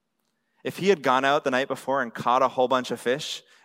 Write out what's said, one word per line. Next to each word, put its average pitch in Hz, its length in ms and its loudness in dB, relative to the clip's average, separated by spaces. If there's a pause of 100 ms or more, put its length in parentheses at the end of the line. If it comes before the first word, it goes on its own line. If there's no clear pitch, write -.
(640)
If 135 140 -8
he 185 140 2
had 175 120 2
gone 131 220 4
out 143 200 2
the 139 60 -2
night 127 180 0
before 135 340 -4
and 117 100 -8
caught 123 300 2
a 131 60 4
whole 127 200 0
bunch 127 220 -2
of 120 100 -8
fish, 135 420 -4 (220)